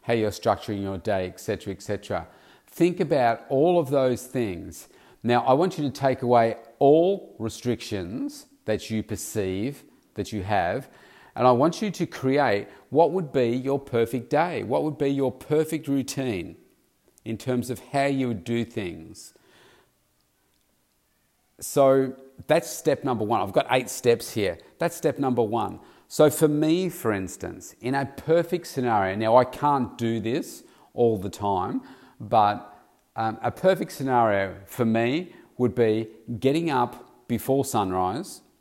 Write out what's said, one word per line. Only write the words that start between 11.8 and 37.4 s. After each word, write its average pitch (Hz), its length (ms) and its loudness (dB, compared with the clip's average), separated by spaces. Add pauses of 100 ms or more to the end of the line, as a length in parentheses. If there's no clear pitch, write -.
you 214 80 -2
to 170 160 -4
create 131 600 0 (220)
what 156 240 4
would 170 180 -4
be 127 160 2
your 131 320 -2
perfect 117 500 -2
day, 156 320 0
what 135 220 -2
would 151 140 -4
be 143 100 0
your 139 240 0
perfect 151 560 -2
routine 131 720 -4 (680)
in 113 140 -6
terms 123 320 -2
of 113 100 -6 (140)
how 139 140 2
you 135 200 0
would 101 160 -4
do 117 220 -2
things. 85 680 -12 (2250)
So 135 520 4 (340)
that's 165 220 2
step - 360 -2
number 117 180 0
one. 107 160 0
I've 98 140 -4
got - 180 2
eight 127 180 0
steps - 440 0
here. 95 240 0 (220)
That's 170 180 -2
step 139 200 -2
number 127 260 2
one. 101 360 -2 (300)
So 151 200 6
for 151 200 2
me, 156 400 2
for 113 240 -2
instance, 90 680 -8
in 127 160 -2
a 139 100 -2
perfect 170 640 -2
scenario, 107 480 0
now 113 220 4
I 127 80 8
can't 135 520 0
do 113 220 -2
this 117 460 -6 (280)
all 117 240 2
the 98 120 -6
time, 101 540 -2 (360)
but, 104 580 0 (380)
um, 110 260 -4
a 120 100 -4
perfect 185 420 0
scenario 107 640 2 (100)
for - 180 -4
me 123 500 0 (240)
would 123 160 2
be 110 360 2 (280)
getting 151 320 0
up - 600 -4
before 131 340 0